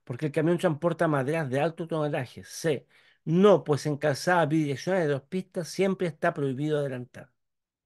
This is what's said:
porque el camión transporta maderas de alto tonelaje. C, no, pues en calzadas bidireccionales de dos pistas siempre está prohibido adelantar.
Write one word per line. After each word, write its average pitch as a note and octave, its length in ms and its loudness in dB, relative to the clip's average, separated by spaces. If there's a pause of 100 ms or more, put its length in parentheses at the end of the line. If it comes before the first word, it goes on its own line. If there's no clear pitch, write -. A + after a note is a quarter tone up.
porque C3 220 -6
el C#3+ 60 -4
camión E3 260 2
transporta E3 500 0
maderas D3 420 0
de C3+ 100 0
alto D#3+ 260 -2
tonelaje. D3+ 580 -4
C, - 420 -4 (380)
no, F3+ 400 6
pues D3+ 220 0
en D3 120 -2
calzadas D#3 500 2
bidireccionales D#3+ 600 0
de D3 60 2
dos C3 100 -6
pistas F#3 440 -8
siempre F#3 400 0
está E3 260 -2
prohibido D3 440 -2
adelantar. B2+ 540 -8 (540)